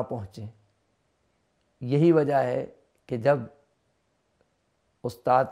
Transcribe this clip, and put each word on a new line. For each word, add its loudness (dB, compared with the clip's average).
پہنچیں۔ -12
یہی 2
وجہ 2
ہے 0
کہ -6
جب 2
استاد 0